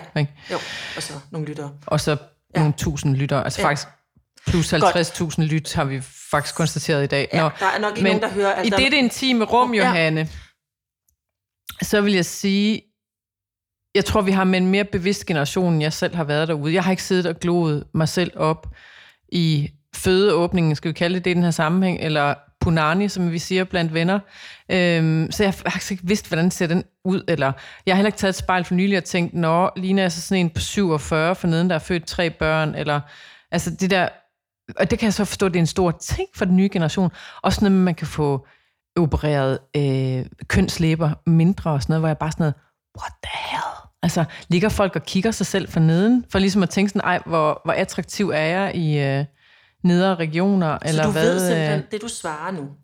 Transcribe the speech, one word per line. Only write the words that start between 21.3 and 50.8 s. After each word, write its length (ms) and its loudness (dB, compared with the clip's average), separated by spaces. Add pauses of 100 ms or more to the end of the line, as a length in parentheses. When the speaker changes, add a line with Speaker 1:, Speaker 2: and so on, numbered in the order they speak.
Speaker 1:
i 20 0
den 100 4
her 80 2
sammenhæng, 480 0
eller 360 0 (260)
punani, 480 2
som 220 -2
vi 80 -4
siger 240 -2
blandt 300 -2
venner. 260 2 (520)
Øhm, 600 2
så 120 -2
jeg 40 4
har 40 2 (200)
faktisk 200 -8
ikke 160 -6
vidst, 200 -2
hvordan 240 2
ser 160 -2
den 160 0 (220)
ud, 220 -2
eller 240 2 (340)
jeg 80 4
har 40 4
heller 100 4
ikke 100 -2
taget 160 0
et 60 -4
spejl 240 0
for 100 -4
nylig 240 2
og 60 -2
tænkt, 300 -2
"Nå, 420 2
ligner 280 0
jeg 80 0
så 100 -8
sådan 240 0
en 40 0
på 120 -6
syvogfyrre 760 0
forneden, 340 0
der 40 2
har 60 0
født 280 -4
tre 220 -2
børn," 460 0
eller, 260 -2 (500)
altså 200 -4
det 180 -2
der, 200 2 (720)
og 120 2
det 80 0
kan 60 0
jeg 80 2
så 120 0
forstå, 220 -2
det 80 -2
er 40 4
en 80 4
stor 240 0
ting 440 -6
for 100 -2
den 120 4
nye 140 4
generation. 400 0 (300)
Også 200 0
noget 100 4
med, 100 6
at 40 4
man 100 0
kan 120 -8
få 400 -2 (500)
opereret, 600 0 (160)
øh, 500 0 (220)
kønslæber 640 2 (140)
mindre 460 4
og 100 0
sådan 120 -2
noget, 80 0
hvor 80 0
jeg 80 -2
bare 140 -4
sådan 120 -6
noget, 100 0 (460)
"What 120 -12 (120)
the 140 -10 (140)
hell?" 120 -6 (400)
Altså, 220 0 (220)
ligger 220 2
folk 260 0
og 80 -4
kigger 280 0
sig 140 -2
selv 240 -4
for 100 -2
neden, 520 4
for 80 2
ligesom 240 2
at 60 0
tænke 200 0
sådan, 120 -4
"Ej, 240 0
hvor, 380 0
hvor 100 -2
attraktiv 560 -4
er 100 -2
jeg 360 -2
i, 240 0
øh, 260 0 (580)
nedre 320 4
regioner," 640 0